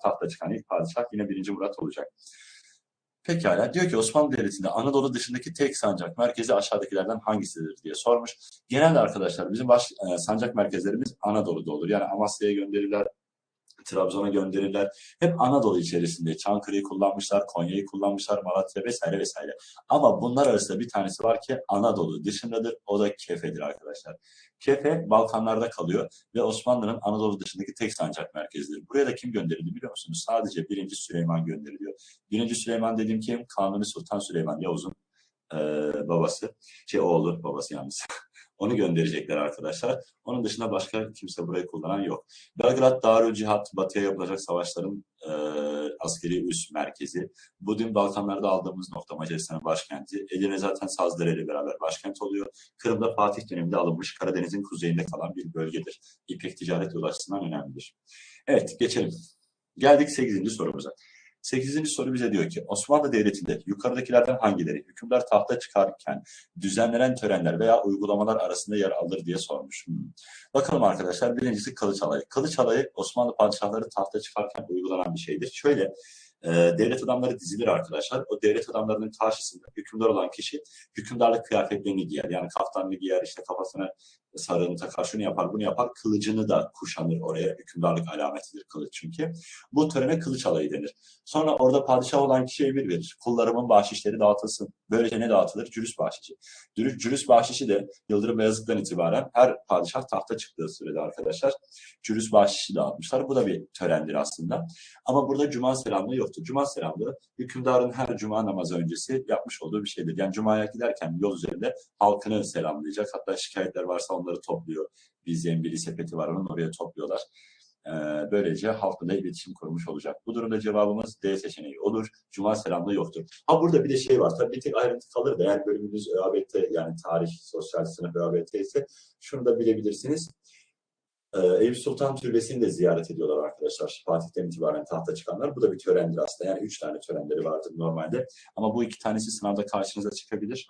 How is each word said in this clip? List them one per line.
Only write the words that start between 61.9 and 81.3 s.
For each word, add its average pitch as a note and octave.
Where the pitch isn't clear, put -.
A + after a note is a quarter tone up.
bize A#2+
diyor E2+
ki, -
Osmanlı C#3
Devleti'nde G2+
yukarıdakilerden B2
hangileri F2
hükümdar B2
tahta A#2
çıkarken -
düzenlenen A#2
törenler F2
veya A2+
uygulamalar G2+
arasında F2+
yer F#2+
alır E2+
diye E2
sormuş. -
Hmm. E2+
Bakalım C3
arkadaşlar, F#2+
birincisi G#2+
kılıç G2+
alayı. D2
Kılıç D3+
alayı B2+
Osmanlı A#2+
padişahları G#2+
tahta G2
çıkarken -
uygulanan F2+
bir E2
şeydir. -
Şöyle, B2+
e, E2
devlet E2+
adamları B2
dizilir A2+
arkadaşlar. -
O G#2+
devlet G#2+
adamlarının G#2+
karşısında A2
hükümdar A2
olan G2+
kişi -
hükümdarlık A#2